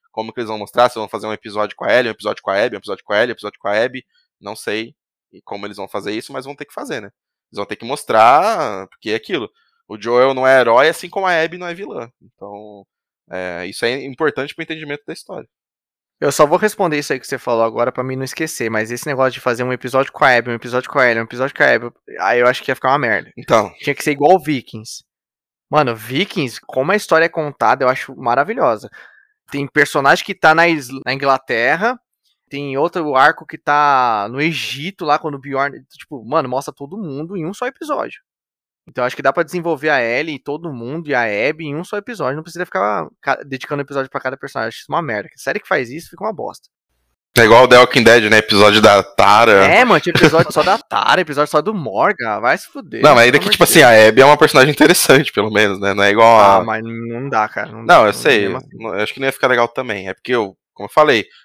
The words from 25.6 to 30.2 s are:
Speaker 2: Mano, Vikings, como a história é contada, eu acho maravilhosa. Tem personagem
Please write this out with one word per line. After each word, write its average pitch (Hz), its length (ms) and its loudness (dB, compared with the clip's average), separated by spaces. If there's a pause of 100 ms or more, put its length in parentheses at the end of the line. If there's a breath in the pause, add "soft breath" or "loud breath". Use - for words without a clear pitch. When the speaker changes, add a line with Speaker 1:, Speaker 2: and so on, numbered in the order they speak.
Speaker 2:
Mano, 139 260 0
Vikings, 131 680 -8
como 139 260 -4
a 208 40 0
história 165 300 0
é 165 40 -2
contada, 135 560 -2
eu 127 40 2
acho 131 260 -6
maravilhosa. 127 720 -4 (640 soft breath)
Tem 143 160 -6
personagem 147 580 0